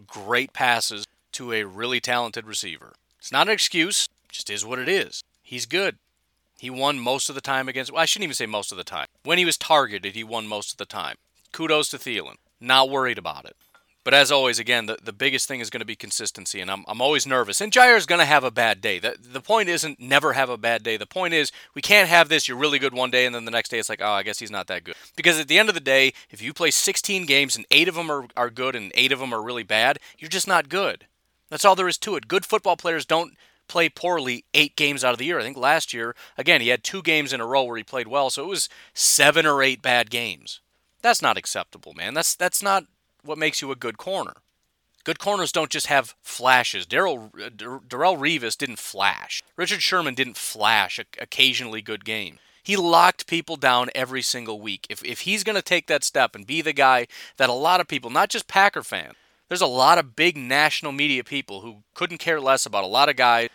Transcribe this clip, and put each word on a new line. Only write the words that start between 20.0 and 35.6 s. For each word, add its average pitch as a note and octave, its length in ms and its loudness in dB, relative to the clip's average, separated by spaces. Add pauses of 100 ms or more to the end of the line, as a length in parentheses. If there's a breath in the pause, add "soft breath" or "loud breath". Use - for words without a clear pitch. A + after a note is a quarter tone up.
never C#3 320 2
have C3 160 0
a B2 80 -4
bad A2+ 260 -2
day. A2 140 -2
The G#2 80 -8
point F3+ 300 -4
is, D3+ 180 2 (220 loud breath)
we C#3+ 80 -12
can't G3+ 260 6
have E3 220 6
this, D3+ 180 2
you're B2+ 80 -8
really C#3+ 220 0
good C3 160 -2
one B2+ 160 -2
day, B2+ 160 4
and B2 80 -2
then A#2 100 -8
the A2+ 60 -12
next A2+ 180 -2
day A#2+ 100 -4
it's A2 120 -4
like, G#2+ 100 -8
"Oh, G#2 100 -2
I G2+ 120 0
guess G2+ 160 -6
he's A2 120 -12
not G2 180 -8
that F2+ 160 -8
good." E2 100 -12 (220 loud breath)
Because E3 220 4
at D3+ 100 -4
the D#3 100 6
end G#3+ 100 4
of G3+ 60 2
the D#3+ 80 -8
day, C3+ 320 4 (160 loud breath)
if G#2 100 -20
you B2+ 140 -10
play E3 160 0
sixteen F#3+ 560 -2
games C#3 300 2
and A2+ 140 -10
eight D#3 180 4
of E3 100 -6
'em E3 120 -4
are, C#3+ 160 -6 (120)
are A#2+ 100 0
good B2+ 260 -6
and G#2 200 -10
eight C3 180 2
of C3 80 -4
'em C3 140 -6
are A2 80 -4
really A#2 220 -8
bad, A2+ 340 2 (200 loud breath)
you're D#3 120 -14
just F3+ 180 -4
not D#3 220 0
good. D#3+ 360 -4 (440)
That's D#3 160 2
all F#3+ 100 8
there F#3 100 0
is E3+ 120 0
to G3+ 180 -6
it. A#2 100 -8
Good F#3 200 -2
football G3+ 300 0
players E3 280 -2
don't E3 300 -2 (340 soft breath)
play E3+ 220 2
poorly C#3+ 540 -2 (100)
eight D3 220 2
games C#3+ 280 -2
out B2+ 80 4
of A#2 60 -2
the B2+ 80 -6
year. E3+ 120 -2
I A#2+ 40 -2
think C3 160 -8
last C#3+ 340 0